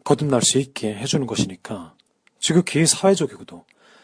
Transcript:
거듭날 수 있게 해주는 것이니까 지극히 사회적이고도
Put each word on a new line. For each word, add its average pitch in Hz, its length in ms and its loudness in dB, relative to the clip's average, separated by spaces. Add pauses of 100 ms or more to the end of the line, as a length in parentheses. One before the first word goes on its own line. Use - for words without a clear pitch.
거듭날 139 380 2
수 - 160 2
있게 110 380 -4
해주는 113 320 -4
것이니까 95 680 -6 (460)
지극히 165 480 2
사회적이고도 - 800 0 (380)